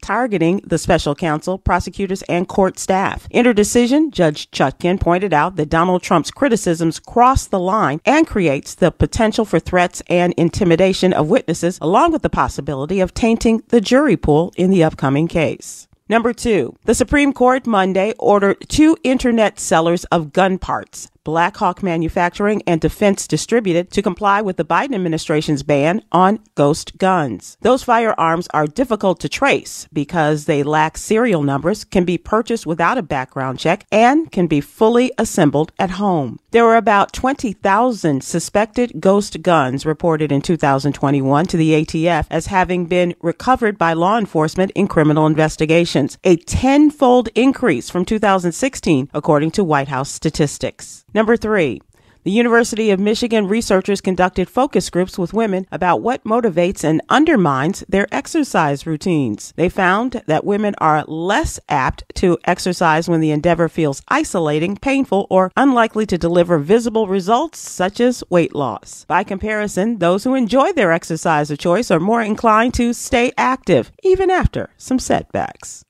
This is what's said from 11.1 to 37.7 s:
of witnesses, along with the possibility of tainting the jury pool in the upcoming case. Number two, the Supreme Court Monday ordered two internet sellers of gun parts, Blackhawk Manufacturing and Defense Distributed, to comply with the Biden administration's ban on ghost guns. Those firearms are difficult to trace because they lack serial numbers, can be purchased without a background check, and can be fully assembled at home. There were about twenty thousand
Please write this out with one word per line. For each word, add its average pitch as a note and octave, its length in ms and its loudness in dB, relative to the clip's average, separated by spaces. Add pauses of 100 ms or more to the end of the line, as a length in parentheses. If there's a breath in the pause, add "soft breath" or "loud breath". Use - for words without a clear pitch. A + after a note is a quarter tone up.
of D3+ 160 0
witnesses, F3 520 -2
along A#3 300 2
with D#4 120 -4
the E3 60 -2
possibility D3 720 -4
of F#3 140 0
tainting A3+ 560 0
the A#3+ 120 4
jury B3 360 2
pool D3+ 380 0
in F#3 140 2
the F#3 140 4
upcoming D3 440 0
case. - 600 -4 (220)
Number A3+ 240 0
two, G3 420 -2 (100)
the A#3 100 2
Supreme C#4+ 360 2
Court B3+ 360 0
Monday F#3+ 500 0
ordered G3+ 520 2
two D#4 340 4
internet A#3+ 560 0
sellers E3+ 460 0
of D#3+ 260 -2
gun F#3 260 0
parts, - 520 -10 (160)
Blackhawk F3 580 -2
Manufacturing F3 840 -2
and E3 140 0
Defense G3 480 0
Distributed, F3+ 640 -2
to G3+ 100 -2
comply G3 380 0
with G3 160 -4
the E3 80 -4
Biden G#3+ 320 -2
administration's D#3 640 -2
ban D3+ 480 0
on F#3 300 2 (160)
ghost C#3+ 420 0
guns. D#3+ 640 -2
Those B3+ 240 2
firearms G#3+ 720 0
are D3+ 120 2
difficult G#3 540 -2
to D3+ 80 -6
trace - 640 -2
because D3+ 540 -2
they C#3+ 180 0
lack D#3 340 0
serial A3 460 0
numbers, C#3+ 400 -2
can F3+ 220 0
be F3 120 -2
purchased - 480 -4
without E3+ 320 0
a G#3+ 60 -4
background C3 560 -6
check, E3+ 320 -2
and C4 400 4
can F3 160 0
be D3 140 2
fully A#3+ 560 2
assembled D#3 600 0
at F#3+ 120 -2
home. F3+ 500 -2 (120)
There A#3 120 4
were A3+ 140 6
about G3+ 340 2
twenty C4 400 -4
thousand G3 720 0